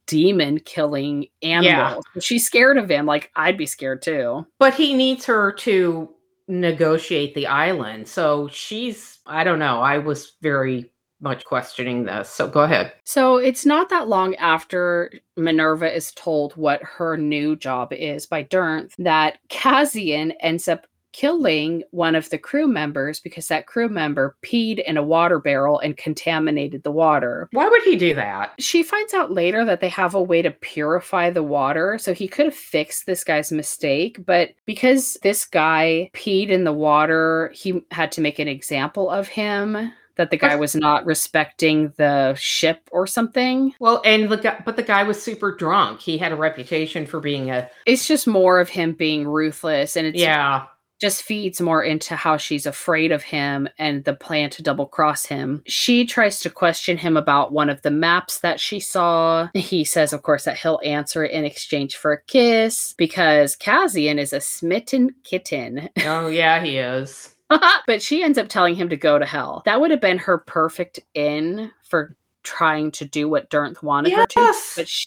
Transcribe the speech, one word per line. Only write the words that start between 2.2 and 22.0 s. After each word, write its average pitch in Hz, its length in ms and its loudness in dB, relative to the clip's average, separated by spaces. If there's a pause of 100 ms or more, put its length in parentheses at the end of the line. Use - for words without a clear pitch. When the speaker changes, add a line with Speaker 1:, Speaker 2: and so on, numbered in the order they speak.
Speaker 1:
she's 233 240 -2
scared 262 320 4
of 208 140 0
him. 147 160 2
Like, 151 300 0
I'd 170 200 0
be 165 100 -6
scared 135 360 -6
too. 143 420 -4 (140)
Speaker 2:
But 269 160 6
he 285 180 0
needs 262 340 0
her 208 260 2
to 180 560 0 (400)
negotiate 160 880 0
the 143 120 -4
island. 139 640 -2
So 147 400 -2
she's, 214 800 -12
I 156 180 0
don't 170 140 2
know. 135 220 0
I 139 180 2
was 151 340 -6 (100)
very 131 480 -2 (300)
much 135 240 -6
questioning 123 600 -4
this. 101 240 -6
So - 200 -4
go 147 140 4
ahead. 151 300 2 (120)
Speaker 1:
So 262 320 4
it's 254 280 0
not 302 260 2
that 320 180 0
long 190 280 2
after 170 760 0 (240)
Minerva 160 580 0
is 160 180 -8
told 147 440 -4
what 147 260 0
her 165 340 -6
new 151 400 -2
job 127 360 -6
is 147 340 -8
by 151 180 -4
Dernth 160 540 -2
that 156 400 2 (100)
Cassian 202 920 0
ends 165 280 -2
up 165 180 -2 (260)
killing 170 680 0 (120)
one 165 240 0